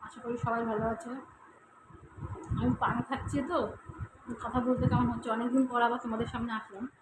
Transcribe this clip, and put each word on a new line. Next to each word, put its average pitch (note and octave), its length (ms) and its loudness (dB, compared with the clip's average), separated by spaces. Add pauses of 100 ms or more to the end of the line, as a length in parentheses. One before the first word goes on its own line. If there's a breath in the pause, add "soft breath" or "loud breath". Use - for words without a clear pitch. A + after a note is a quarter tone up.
আশা B3 180 -14
করি A#3+ 200 -2
সবাই A#3 260 2
ভালো G#3+ 220 0
আছো। A#3+ 180 -8 (1500)
আমি B3 140 4 (100)
পান G#3+ 140 2 (100)
খাচ্ছি C4+ 320 -2 (120)
তো, E4+ 80 2 (840)
কথা A#3 240 0
বলতে B3+ 240 4
কেমন B3 220 6
হচ্ছে, A#3 240 -4
অনেকদিন B3 340 4
পর A#3+ 160 4
আবার A#3+ 180 2
তোমাদের A3+ 280 -2
সামনে A#3 260 -2
আসলাম। G3 260 -8 (180)